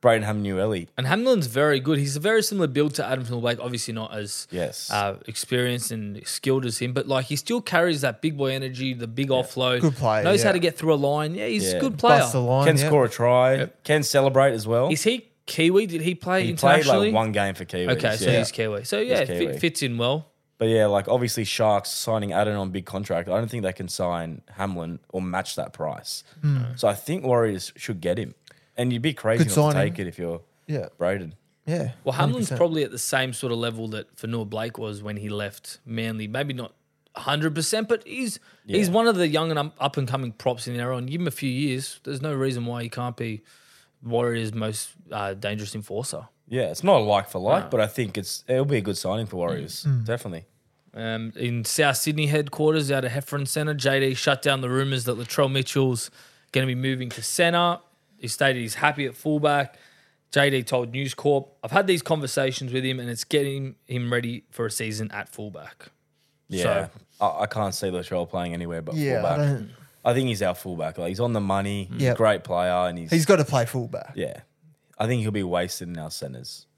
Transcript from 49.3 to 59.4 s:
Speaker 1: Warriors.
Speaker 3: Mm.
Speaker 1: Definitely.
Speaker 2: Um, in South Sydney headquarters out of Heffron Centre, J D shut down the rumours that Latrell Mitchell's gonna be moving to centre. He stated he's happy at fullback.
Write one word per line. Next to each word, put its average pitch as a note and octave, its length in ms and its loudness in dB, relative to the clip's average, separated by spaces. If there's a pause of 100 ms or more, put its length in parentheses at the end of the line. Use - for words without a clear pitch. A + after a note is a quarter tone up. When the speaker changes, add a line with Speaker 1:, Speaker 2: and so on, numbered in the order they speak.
Speaker 1:
Warriors. E2 520 -4
Speaker 3:
Mm. B2 160 2
Speaker 1:
Definitely. G#2+ 420 -6 (480)
Speaker 2:
Um, A2+ 420 -6
in A#2+ 280 -2
South C#3+ 320 2
Sydney D3+ 300 0
headquarters D3+ 640 2
out C3+ 140 0
of A#2+ 80 -4
Heffron C#3 360 -4
Centre, D3+ 260 -2
J C3+ 260 2
D C3+ 140 2
shut C3+ 280 0
down C3+ 180 2
the B2 80 -4
rumours C3 360 0
that A#2+ 120 -2
Latrell C3+ 340 0
Mitchell's C3 600 0 (420)
gonna C3 140 2
be B2+ 80 -2
moving B2+ 360 -4
to A2+ 120 -12
centre. F3 560 2 (400)
He B2 100 -10
stated C3 320 2
he's A2+ 140 -6
happy C#3+ 320 2
at B2 100 -8
fullback. D3 600 0 (560)